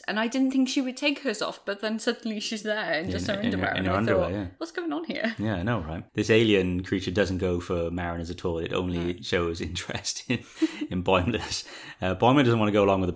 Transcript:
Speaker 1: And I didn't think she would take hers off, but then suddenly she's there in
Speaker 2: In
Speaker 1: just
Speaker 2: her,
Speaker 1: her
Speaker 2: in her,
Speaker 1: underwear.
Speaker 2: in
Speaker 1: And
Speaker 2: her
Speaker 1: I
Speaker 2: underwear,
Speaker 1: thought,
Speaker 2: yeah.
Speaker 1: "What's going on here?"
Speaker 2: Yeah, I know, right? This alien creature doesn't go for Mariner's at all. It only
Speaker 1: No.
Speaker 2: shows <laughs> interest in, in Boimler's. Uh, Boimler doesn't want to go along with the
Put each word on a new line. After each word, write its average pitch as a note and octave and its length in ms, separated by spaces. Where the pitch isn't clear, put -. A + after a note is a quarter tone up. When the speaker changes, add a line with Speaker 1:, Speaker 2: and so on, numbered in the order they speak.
Speaker 1:
And G3 100
I A3+ 100
didn't C4 240
think C4 180
she C#4 100
would B3+ 160
take D4 240
hers G#3 220
off, - 240
but G3+ 160
then A3 180
suddenly A3+ 400
she's G3+ 240
there G#3 300
in D#3+ 140
Speaker 2:
In F3+ 40
Speaker 1:
just - 160
Speaker 2:
her, G#3+ 60
Speaker 1:
her G3 80
Speaker 2:
in A#3+ 100
her, F#3+ 160
Speaker 1:
underwear. G2 40
Speaker 2:
in - 80
Speaker 1:
And F#3+ 80
Speaker 2:
her F3+ 60
Speaker 1:
I F#3+ 40
Speaker 2:
underwear, - 260
Speaker 1:
thought, F2+ 80
Speaker 2:
yeah. G2+ 140
Speaker 1:
"What's E4 120
going E4+ 220
on E4 100
here?" A3+ 340
Speaker 2:
Yeah, A2+ 180
I F2 80
know, A2+ 180
right? D#2+ 320
This G#2 160
alien G2 540
creature F#2+ 280
doesn't F#2 280
go F2+ 200
for E2+ 320
Mariner's E2+ 400
at E2+ 140
all. E2 140
It E2 120
only F2+ 440
Speaker 1:
No. - 60
Speaker 2:
shows E2+ 400
<laughs> F2 80
interest - 600
in, B2 100
in F2+ 140
Boimler's. - 640
Uh, F#2 140
Boimler B2+ 300
doesn't A#2 120
want G#2 120
to G2+ 40
go G2+ 120
along F#2+ 160
with F2+ 80
the E2+ 60